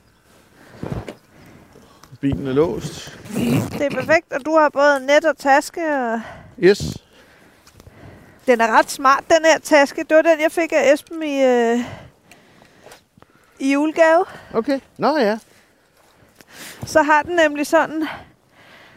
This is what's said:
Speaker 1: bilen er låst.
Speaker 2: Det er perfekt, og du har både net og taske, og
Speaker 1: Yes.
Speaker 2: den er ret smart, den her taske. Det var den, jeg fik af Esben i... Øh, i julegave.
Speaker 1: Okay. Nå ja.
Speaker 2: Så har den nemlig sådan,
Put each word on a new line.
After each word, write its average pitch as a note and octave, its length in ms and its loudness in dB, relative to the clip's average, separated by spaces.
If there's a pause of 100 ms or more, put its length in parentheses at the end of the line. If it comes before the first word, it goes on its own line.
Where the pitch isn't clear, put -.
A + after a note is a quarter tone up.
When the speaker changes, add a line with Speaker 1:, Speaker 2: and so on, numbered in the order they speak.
(2250)
Speaker 1:
bilen C#3 260 -4
er C3 60 -6
låst. - 680 -4 (520)
Speaker 2:
Det - 100 -8
er C#4+ 80 -2
perfekt, C#4 440 -2
og C4 120 -8
du D#4 120 -2
har D4+ 120 4
både C#4 360 0
net D4 200 2
og D4+ 120 -2
taske, C#4+ 440 0 (160)
og A#3 240 -4 (420)
Speaker 1:
Yes. F#3 340 2 (1500)
Speaker 2:
den A#3+ 140 2
er A3+ 160 2
ret B3+ 140 2
smart, C4+ 360 0
den D#4+ 180 4
her D4+ 140 4
taske. D4 500 2
Det D#4 60 4
var D#4+ 60 6
den, D#4 200 2
jeg D#4+ 100 0
fik E4 220 -4
af C#4 200 4
Esben D#4+ 300 -8
i... C#4 200 -2
Øh, A#3+ 360 2 (1800)
i C4+ 140 0
julegave. D#4+ 520 2 (280)
Speaker 1:
Okay. C4 260 -2 (180)
Nå B3+ 200 0
ja. A3 220 0 (1500)
Speaker 2:
Så D#4 160 2
har D4+ 200 2
den F4 140 -6
nemlig D4 320 0
sådan, D#4 400 -2 (880)